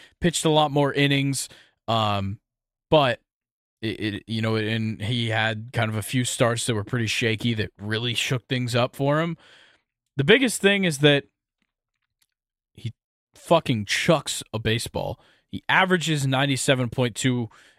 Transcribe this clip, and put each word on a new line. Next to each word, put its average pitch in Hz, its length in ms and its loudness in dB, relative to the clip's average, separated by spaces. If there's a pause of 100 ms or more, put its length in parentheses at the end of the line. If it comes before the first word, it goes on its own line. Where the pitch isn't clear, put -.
(200)
pitched - 240 -2
a 165 60 4
lot 151 200 4
more 139 220 2
innings. 139 560 0 (400)
Um, 104 520 0 (500)
but, 139 300 4 (600)
it, 110 200 -6
it, 104 260 -6
you 110 160 -4
know, 110 140 0
and 110 440 -2
he 117 280 -4
had 110 440 -2
kind 113 160 0
of 110 80 -4
a 107 60 -4
few 123 220 -2
starts 117 420 0
that 120 80 0
were 104 80 -2
pretty 117 240 -4
shaky 113 480 -2
that 107 240 -4
really 110 360 -4
shook - 340 -4
things 123 260 -2
up 123 220 0
for 143 240 0
him. 165 160 -4 (800)
The 139 80 0
biggest 233 360 4
thing 196 220 4
is 160 160 0
that 143 280 6 (1500)
he - 180 -10 (440)
fucking 139 480 0
chucks - 580 -2 (100)
a 110 60 -6
baseball. 110 640 -4 (320)
He - 160 -10
averages 160 580 0
ninety-seven 135 600 0
point 120 260 -2
two 123 360 -2 (280)